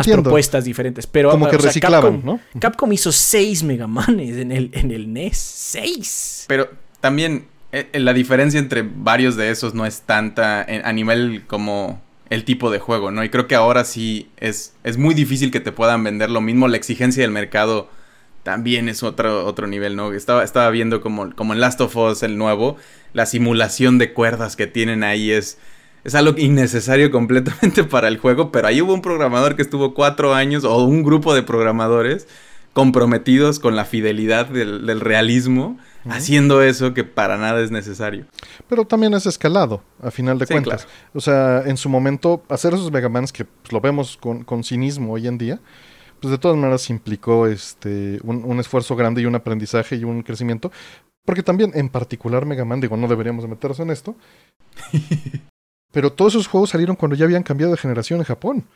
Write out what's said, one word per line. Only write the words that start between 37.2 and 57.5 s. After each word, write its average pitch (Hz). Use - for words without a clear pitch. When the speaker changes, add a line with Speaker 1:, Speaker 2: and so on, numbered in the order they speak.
Speaker 3:
nada 113
es 113
necesario. 104
Speaker 1:
Pero 226
también 220
es 196
escalado, 160
a 123
final 131
de 127
Speaker 3:
Sí, 170
Speaker 1:
cuentas. 127
Speaker 3:
claro. -
Speaker 1:
O 143
sea, 135
en 135
su 147
momento, 139
hacer 170
esos 180
Mega 127
Mans 123
que, -
pues, -
lo 113
vemos 139
con, 120
con 117
cinismo 127
hoy 113
en 120
día, 120
pues 135
de 135
todas 165
maneras 131
implicó, 117
este, 101
un, 117
un 123
esfuerzo 123
grande 120
y 120
un 120
aprendizaje 113
y 117
un 117
crecimiento. 117
Porque 180
también, 190
en 139
particular, 123
Mega 131
Man, 123
digo, 110
no 120
deberíamos 117
de 113
meternos 135
en 165
esto. 208
Speaker 3:
<laughs> -
Speaker 1:
Pero 143
todos 202
esos 214
juegos 196
salieron 175
cuando 143
ya 156
habían 175
cambiado 151